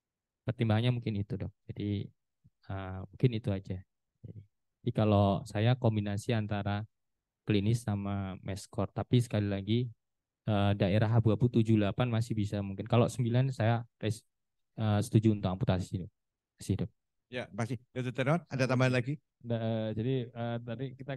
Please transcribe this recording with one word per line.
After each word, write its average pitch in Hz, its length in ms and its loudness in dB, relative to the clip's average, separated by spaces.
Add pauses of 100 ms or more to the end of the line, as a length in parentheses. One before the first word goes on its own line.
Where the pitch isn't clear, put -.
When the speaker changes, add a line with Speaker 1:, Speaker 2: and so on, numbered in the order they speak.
(460)
Speaker 1:
Pertimbangannya 120 520 2
mungkin 117 160 -2
itu, 101 240 -4
Dok. 101 160 -8 (160)
Jadi, 101 400 -4 (600)
eh, 95 300 -8 (100)
mungkin - 260 2
itu 107 140 -4
aja. 98 280 -4 (1040)
Jadi 120 120 -2
kalau 101 520 4
saya 113 300 2
kombinasi 107 580 0
antara 104 520 -2 (600)
klinis 107 400 2
sama 101 560 -2
meskor. 95 480 -6
Tapi 117 320 2
sekali 104 240 -2
lagi, 101 320 -2 (680)
eh, 101 280 2
daerah 107 400 2
abu-abu 110 320 4
tujuh 110 320 4
delapan 104 320 0
masih 113 240 -2
bisa 101 240 -2
mungkin. 98 240 -6
Kalau 117 240 4
sembilan 127 480 0
saya 117 320 0 (160)
res-, 107 200 -2 (520)
eh, 104 240 2
setuju 110 320 4
untuk 101 160 -2
amputasi, 92 560 -2
Dok. 95 80 -12
Terima - 480 -20
kasih, - 240 -2
Dok. - 80 -6 (360)
Speaker 2:
Ya, 123 240 -8
makasih. 113 280 -6 (120)
Dokter 127 240 -6
Terawan, 131 320 2
ada 131 200 -2
tambahan 127 280 4
lagi? 127 240 -2 (240)
Speaker 3:
Nggak, 117 160 -2
eh, 110 300 -2 (100)
jadi, 127 140 0 (180)
eh, 117 320 -6
tadi 120 220 -8 (100)
kita 131 220 -12